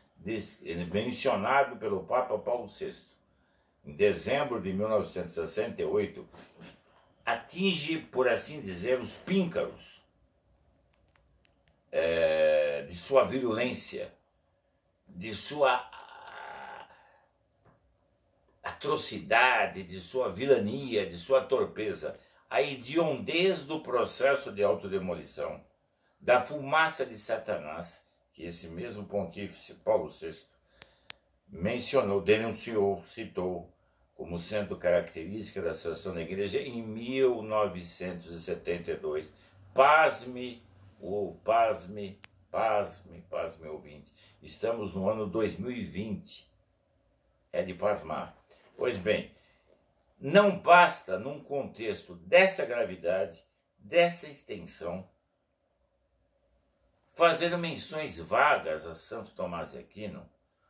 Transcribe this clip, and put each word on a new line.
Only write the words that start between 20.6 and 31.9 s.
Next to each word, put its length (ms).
de 140
sua 260
torpeza, 760
a 140
hediondez 1000
do 160
processo 720
de 120
autodemolição, 1000
da 220
fumaça 640
de 140
Satanás, 880
que 120
esse 240
mesmo 360
pontífice 720
Paulo 340
sexto 380
mencionou, 720